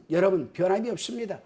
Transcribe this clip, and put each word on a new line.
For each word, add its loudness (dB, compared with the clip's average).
여러분, 2
변함이 0
없습니다. -8